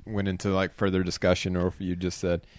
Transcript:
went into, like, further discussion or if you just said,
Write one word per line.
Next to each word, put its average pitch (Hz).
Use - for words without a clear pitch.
went 101
into, 92
like, 95
further 92
discussion 90
or 90
if -
you 90
just 90
said, 87